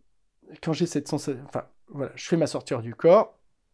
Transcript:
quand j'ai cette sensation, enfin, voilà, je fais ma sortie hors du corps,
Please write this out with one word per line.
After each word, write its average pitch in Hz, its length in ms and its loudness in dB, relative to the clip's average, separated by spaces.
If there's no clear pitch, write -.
quand 160 100 -2
j'ai 160 140 0
cette 151 220 -4
sensation, 139 380 -6
enfin, - 200 -8
voilà, 139 260 -8
je - 120 -14
fais 175 100 0
ma 160 100 2
sortie 135 280 -6
hors 120 80 -4
du 117 120 -10
corps, 190 440 6